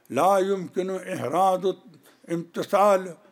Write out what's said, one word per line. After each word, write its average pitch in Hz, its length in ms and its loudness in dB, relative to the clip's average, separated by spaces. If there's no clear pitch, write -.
لا 180 280 2
يمكن 190 520 -4
إحراج 185 840 -2
امتثال 185 840 0